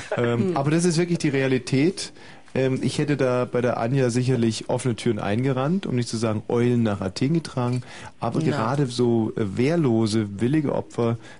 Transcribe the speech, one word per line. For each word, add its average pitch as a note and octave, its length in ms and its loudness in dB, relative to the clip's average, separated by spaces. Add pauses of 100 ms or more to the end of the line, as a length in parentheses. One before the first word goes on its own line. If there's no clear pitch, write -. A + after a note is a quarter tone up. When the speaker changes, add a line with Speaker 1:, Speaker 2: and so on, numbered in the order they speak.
(160)
Speaker 1:
Ähm, A#2+ 340 0
Speaker 2:
Hm. E3+ 60 0
Speaker 1:
aber C#3 140 0
das E3+ 140 2
ist E3+ 140 2
wirklich F3 200 0
die D#3 100 0
Realität. C3+ 840 0 (420)
Ähm, C3 280 0
ich - 160 -2
hätte D3 180 0
da B2+ 340 2
bei B2 100 0
der A#2+ 180 0
Anja B2 320 2
sicherlich A#2+ 580 0
offene B2 280 0
Türen A2 240 0
eingerannt, C3 680 0
um - 80 -2
nicht A#2+ 140 0
zu A#2 80 -6
sagen G#2+ 320 -2
Eulen A#2+ 340 2
nach G#2 180 0
Athen A2 320 -2
getragen. B2+ 500 -2 (380)
Aber A#2 200 -2
Speaker 2:
Na. D#3+ 40 -2
Speaker 1:
gerade C#3 420 0
so, A#2 500 2
äh, G2+ 200 -4
wehrlose, A2+ 840 2
willige C#3+ 340 0
Opfer A#2 420 -2 (240)